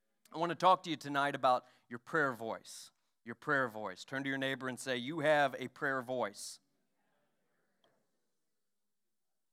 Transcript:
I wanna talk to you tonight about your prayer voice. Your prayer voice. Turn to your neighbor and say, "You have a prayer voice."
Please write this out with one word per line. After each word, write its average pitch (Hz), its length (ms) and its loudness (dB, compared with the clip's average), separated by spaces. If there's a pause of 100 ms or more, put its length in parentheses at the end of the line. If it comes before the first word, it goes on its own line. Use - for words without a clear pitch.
(340)
I 156 40 -10
wanna 170 160 -2
talk 185 300 6
to 175 60 -4
you 151 60 -4
tonight 143 380 0
about 127 320 4 (240)
your 120 80 -10
prayer 147 340 0
voice. 110 580 -10 (320)
Your 113 120 -10
prayer 135 340 0
voice. 107 340 -8
Turn 135 200 -6
to 135 80 -2
your 135 80 -2
neighbor 135 280 -2
and 127 140 -6
say, 131 160 -2
"You 139 240 -4
have 143 380 4
a 127 100 -6
prayer 135 320 -2
voice." 120 580 -4 (3000)